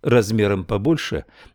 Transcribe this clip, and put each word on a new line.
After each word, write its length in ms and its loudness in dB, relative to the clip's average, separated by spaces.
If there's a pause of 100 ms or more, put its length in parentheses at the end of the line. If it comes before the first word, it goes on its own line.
размером 640 2
побольше 600 -2 (300)